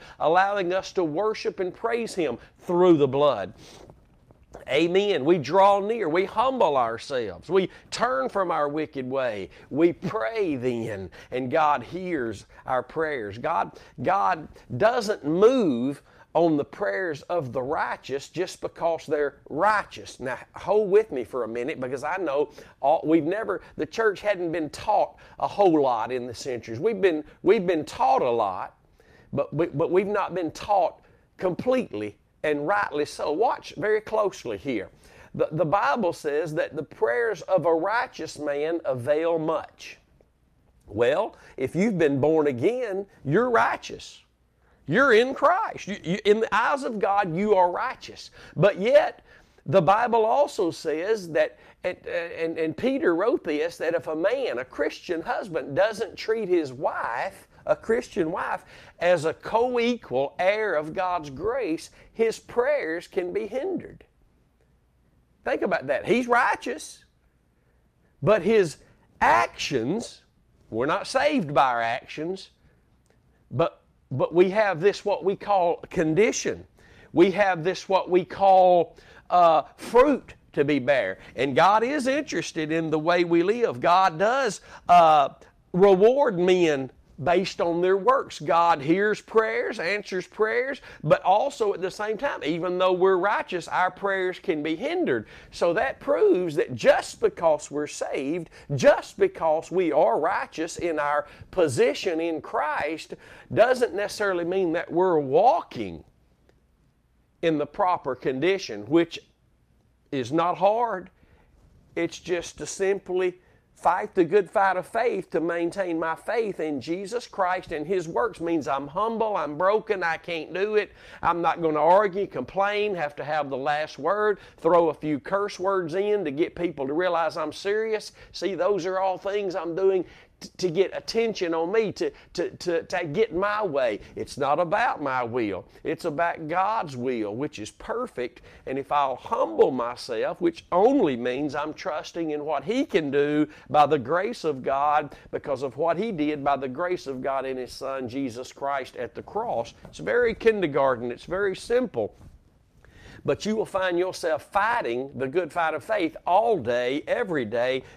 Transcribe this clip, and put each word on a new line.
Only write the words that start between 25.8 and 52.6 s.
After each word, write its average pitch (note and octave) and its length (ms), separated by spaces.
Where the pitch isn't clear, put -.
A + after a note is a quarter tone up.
lot A#2 300
in B2 160
the B2 60
centuries. A2+ 440
We've G3 220
been, E3+ 240
we've F#3+ 240
been E3 200
taught C4 360
a C#3 80
lot, G#2+ 480
but C#3 220
we, D#3+ 140
but D3 240
we've F#3+ 160
not F#3 280
been E3+ 160
taught - 480
completely F#3 800
and D3 240
rightly F#3+ 380
so. - 260
Watch G#3+ 460
very G#3 240
closely G3+ 560
here. G#2+ 320
The, C#3+ 180
the D#3+ 120
Bible G3+ 460
says D3+ 440
that - 200
the D3+ 80
prayers A3+ 600
of F3+ 220
a E3 80
righteous F3+ 640
man D3 460
avail D3 560
much. - 600
Well, B2+ 520
if C3 200
you've G3 220
been C#3+ 220
born D3+ 280
again, G3 580
you're G#3+ 260
righteous. - 720
You're A#3+ 260
in B3 200
Christ. F4 540
You, F#3+ 160
you, F3+ 220
in G#3 160
the G#3+ 140
eyes C4 280
of A#3+ 160
God, G3 360
you G#3 200
are F3+ 160
righteous. A3 580
But F3 240
yet, C4 460
the F3 160
Bible A3 420
also A#3 460
says E3+ 640
that, D3+ 260
and, F3+ 220
and, E3+ 540
and D#3+ 180